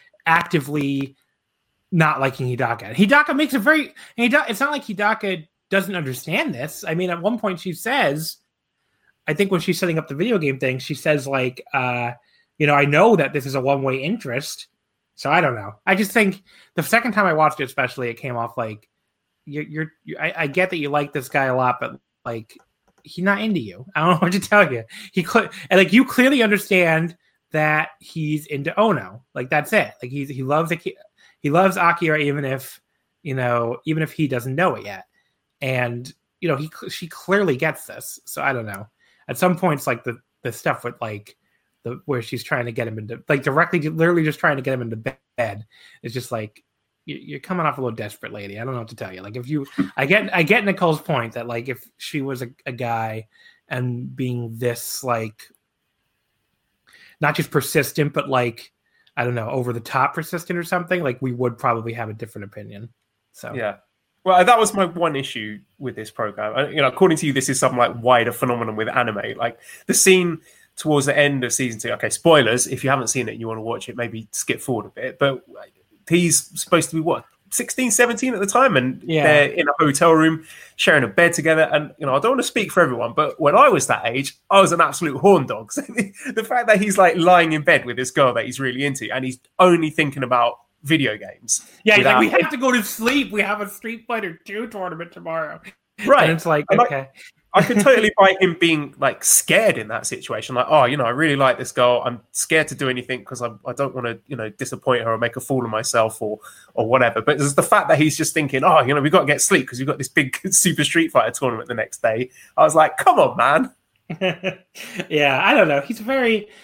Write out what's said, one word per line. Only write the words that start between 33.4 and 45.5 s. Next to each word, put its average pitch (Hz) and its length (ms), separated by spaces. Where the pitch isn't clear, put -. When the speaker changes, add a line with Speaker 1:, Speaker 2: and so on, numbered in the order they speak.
Speaker 1:
even 156 160
if 151 100
he 156 160
doesn't 127 260
know 165 220
it 104 80
yet. 98 220
And, 127 520
you 170 80
know, 143 80
he 151 180
cl-, - 160
she - 180
clearly 180 480
gets 151 300
this. - 380
So - 180
I 139 100
don't 117 140
know. 101 200
At 135 100
some 180 200
points, 160 280
like, 123 180
the, 117 140
the 120 100
stuff - 320
with, 120 160
like, 104 360
the, 120 220
where 127 160
she's 117 220
trying 123 220
to 120 60
get 113 160
him 110 100
into, 107 300
like, 143 140
directly, 165 380
literally 160 440
just 151 140
trying 151 180
to 131 60
get 135 120
him 123 80
into 113 140
be-, 117 160
bed, 107 300